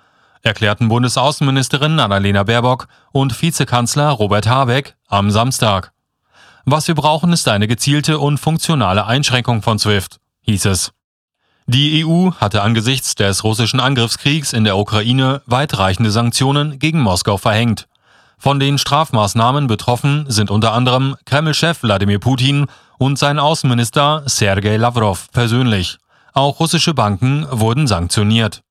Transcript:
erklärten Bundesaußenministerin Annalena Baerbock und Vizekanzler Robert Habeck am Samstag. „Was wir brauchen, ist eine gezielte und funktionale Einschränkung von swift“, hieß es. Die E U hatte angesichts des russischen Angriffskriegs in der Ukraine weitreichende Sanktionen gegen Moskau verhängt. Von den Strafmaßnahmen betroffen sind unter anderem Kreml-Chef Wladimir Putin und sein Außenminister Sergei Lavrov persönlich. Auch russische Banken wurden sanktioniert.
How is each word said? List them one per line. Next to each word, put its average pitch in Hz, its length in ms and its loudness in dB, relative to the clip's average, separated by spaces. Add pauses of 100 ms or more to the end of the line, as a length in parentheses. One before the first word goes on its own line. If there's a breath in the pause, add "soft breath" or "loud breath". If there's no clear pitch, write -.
(420 soft breath)
erklärten 107 460 0
Bundesaußenministerin 135 1120 0
Annalena 101 460 2
Baerbock 120 420 0 (240 soft breath)
und 135 320 -2
Vizekanzler 147 680 0
Robert 107 360 0
Habeck 127 500 0 (120)
am 101 220 0
Samstag. 110 600 0 (720 soft breath)
„Was 151 220 0
wir 165 80 0
brauchen, 156 380 2
ist 165 160 0
eine 107 180 2
gezielte 143 540 0
und 143 180 0
funktionale 110 680 0
Einschränkung 123 540 0
von 110 180 0
swift“, 101 420 -2 (220)
hieß 104 240 -2
es. 95 260 -2 (760)
Die 147 340 2
E 160 40 -2
U 170 300 2
hatte 104 280 -2
angesichts 117 520 0
des 98 300 0
russischen 113 340 0
Angriffskriegs 135 720 -2
in 110 120 0
der 98 140 0
Ukraine 123 680 0
weitreichende 113 640 0
Sanktionen 135 680 0
gegen 156 220 0
Moskau 101 360 0
verhängt. 110 520 0 (500 soft breath)
Von 139 200 0
den 139 180 0
Strafmaßnahmen 127 920 0
betroffen 139 600 0
sind 104 220 0
unter 107 220 2
anderem 127 420 0 (120)
Kreml-Chef 156 580 0
Wladimir 101 340 0
Putin 135 480 0 (320 loud breath)
und 135 180 0
sein 143 220 0
Außenminister 143 880 0
Sergei 104 500 0
Lavrov 110 540 0
persönlich. 117 680 0 (340 soft breath)
Auch 139 260 0
russische 165 340 0
Banken 127 560 0
wurden 120 380 0
sanktioniert. 104 840 0